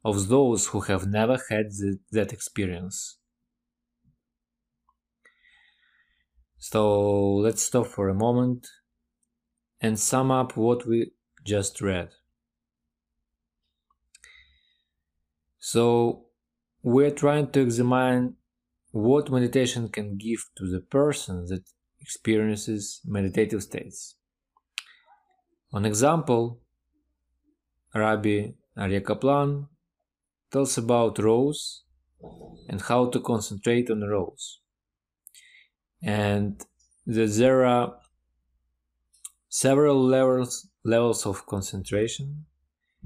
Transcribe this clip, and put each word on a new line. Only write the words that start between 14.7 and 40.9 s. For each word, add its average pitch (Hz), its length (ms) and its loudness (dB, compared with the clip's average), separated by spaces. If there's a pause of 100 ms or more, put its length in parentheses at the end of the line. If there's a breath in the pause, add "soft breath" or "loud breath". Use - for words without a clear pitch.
So 120 680 2 (560)
we're 135 280 4
trying 143 400 0
to 143 100 2
examine 123 760 2 (560)
what 131 380 2
meditation 123 580 0
can 101 280 -8
give 110 400 -6
to 95 140 -6
the 92 100 -4
person 135 640 -2
that 92 180 -6 (360)
experiences 107 1040 -4
meditative 101 580 -2
states. - 540 -14 (1600 soft breath)
An 101 120 -2
example, 120 760 0 (1300)
Rabbi 107 580 0 (240)
Aryeh 98 280 -2
Kaplan 143 640 0 (840)
tells 135 280 -2
about 117 400 2
rows 113 640 0 (840)
and 98 120 -6
how 123 300 2
to 123 100 0
concentrate 120 720 -2
on 107 120 -2
rows. - 580 -6 (1400 loud breath)
And 104 560 0 (460)
that 113 220 2 (100)
there 131 260 6
are 123 300 2 (1500)
several 139 540 4
levels, 127 640 2 (160)
levels 117 400 2